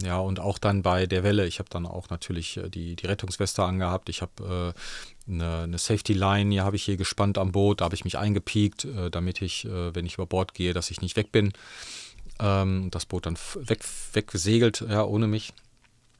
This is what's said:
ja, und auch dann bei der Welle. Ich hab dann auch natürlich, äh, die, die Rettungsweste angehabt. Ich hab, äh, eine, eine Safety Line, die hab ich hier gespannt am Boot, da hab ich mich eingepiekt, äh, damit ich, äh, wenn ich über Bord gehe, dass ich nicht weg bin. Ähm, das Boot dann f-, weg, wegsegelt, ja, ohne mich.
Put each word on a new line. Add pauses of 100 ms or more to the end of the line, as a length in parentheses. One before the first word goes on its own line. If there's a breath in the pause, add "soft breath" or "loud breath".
ja,
und
auch
dann
bei
der
Welle.
Ich
hab
dann
auch
natürlich,
äh,
die,
die
Rettungsweste
angehabt.
Ich
hab,
äh, (540 loud breath)
eine,
eine
Safety
Line,
die
hab
ich
hier
gespannt
am
Boot,
da
hab
ich
mich
eingepiekt,
äh,
damit
ich,
äh,
wenn
ich
über
Bord
gehe,
dass
ich
nicht
weg
bin. (880 loud breath)
Ähm,
das
Boot
dann
f-,
weg, (320)
wegsegelt,
ja,
ohne
mich. (640)